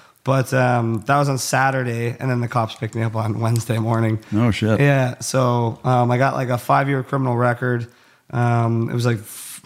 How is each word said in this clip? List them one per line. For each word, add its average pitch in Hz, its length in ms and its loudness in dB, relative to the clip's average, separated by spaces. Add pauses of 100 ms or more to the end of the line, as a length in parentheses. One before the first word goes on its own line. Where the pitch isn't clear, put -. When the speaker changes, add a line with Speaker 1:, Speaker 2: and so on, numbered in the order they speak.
(240)
Speaker 1:
But, 135 300 0
um, 120 520 2
that 139 120 2
was 143 120 2
on 135 80 -2
Saturday, 123 800 -2
and 110 120 -4
then 123 100 0
the 120 60 -2
cops 113 280 -2
picked 110 200 -8
me 113 80 -2
up 113 120 -2
on 110 240 -2
Wednesday 113 380 0
morning. 110 420 0 (140)
Speaker 2:
Oh, 113 180 2
shit. 107 280 2
Speaker 1:
Yeah, 139 400 2
so, 120 640 0
um, 123 280 2
I 123 60 2
got, 135 180 2
like, 131 140 -4
a 123 80 0
five-year 139 460 0
criminal 131 320 -2
record. 120 520 0 (440)
Um, 117 580 0
it - 40 -6
was, 120 120 0
like, 120 140 0
f-, - 460 -16